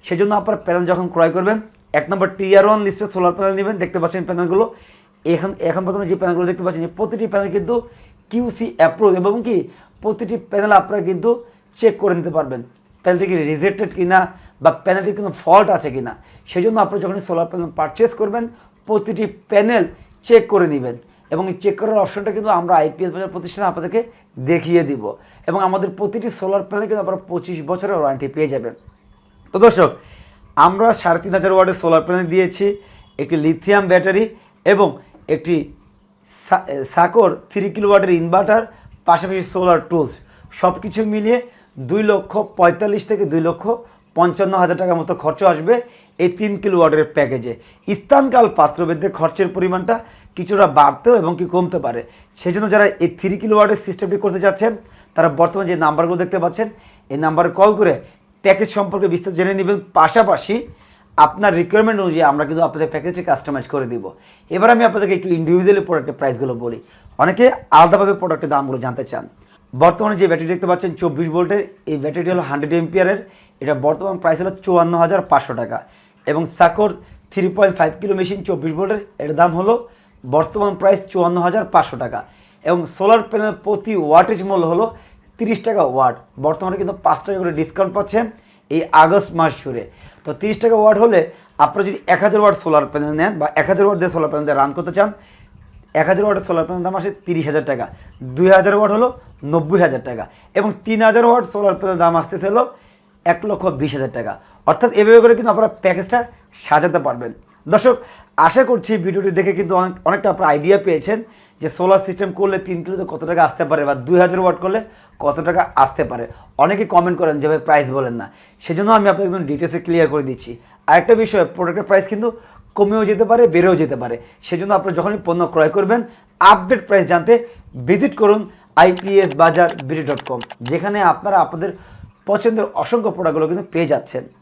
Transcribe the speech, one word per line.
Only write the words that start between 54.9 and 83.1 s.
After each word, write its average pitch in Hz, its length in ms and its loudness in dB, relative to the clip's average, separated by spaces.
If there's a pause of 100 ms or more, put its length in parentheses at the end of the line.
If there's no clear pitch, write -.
তারা 165 140 2
বর্তমানে 170 400 0
যে 175 80 -2
নাম্বারগুলো 160 420 0
দেখতে 185 200 -4
পাচ্ছেন, 196 300 -4 (400)
এই 135 80 -8
নাম্বারে 160 320 0
কল 202 260 4
করে 185 260 0 (420)
প্যাকেজ 101 260 2
সম্পর্কে 190 400 -2
বিস্তারিত 175 280 -4
জেনে 185 180 0
নেবেন। 196 260 -2 (120)
পাশাপাশি 208 760 2 (480)
আপনার 190 380 4
রিকোয়ারমেন্ট 202 460 2
অনুযায়ী 170 220 0
আমরা 147 220 2
কিন্তু 160 200 -2
আপনাদের 156 240 -4
প্যাকেজটি 170 340 -8
কাস্টমাইজ 139 440 -4
করে 135 200 -4
দিব। 110 240 -10 (400)
এবার 196 200 4
আমি 233 140 4
আপনাদেরকে 202 300 0
একটু 180 140 -6
ইন্ডিভিজুয়ালি 180 520 2
প্রোডাক্টের 147 340 -4
প্রাইসগুলো 127 400 -4
বলি। 117 260 -8 (380)
অনেকে 185 320 4 (200)
আলাদাভাবে 190 440 6
প্রোডাক্টের 165 360 -4
দামগুলো 139 280 -2
জানতে 123 260 -6
চান। - 240 -12 (480)
বর্তমানে 175 400 2
যে 185 100 4
ব্যাটারি 165 220 0
দেখতে 180 180 -4
পাচ্ছেন 175 280 -2
চব্বিশ 165 340 -4
ভোল্টের, 180 400 -2 (180)
এই 151 100 -4
ব্যাটারিটি 151 340 -4
হলো 180 120 0
হান্ড্রেড 143 300 -4
এম্পিয়ারের, 175 580 -2 (300)
এটা 143 140 -2
বর্তমান 156 440 -4
প্রাইস 165 220 -4
হলো 185 100 -4
চুয়ান্ন 170 480 0
হাজার 170 240 2
পাঁচশো 139 320 -2
টাকা। 113 280 -6 (440)
এবং 160 200 -2 (120)
সাকর 220 320 2 (400)
থ্রি 190 180 -2
পয়েন্ট 190 280 0
ফাইভ 160 240 0
কিলো 202 140 -2
মেশিন 185 280 -6
চব্বিশ 160 300 -4
ভোল্টের, 196 280 -4 (180)
এটার 147 180 -6
দাম 165 200 2
হলো 196 320 -2 (380)
বর্তমান 160 480 -2
প্রাইস 196 260 2 (100)
চুয়ান্ন 175 300 0
হাজার 180 240 -2
পাঁচশো - 320 0
টাকা। 117 280 -8 (400)
এবং 170 220 -2 (120)
সোলার 214 240 4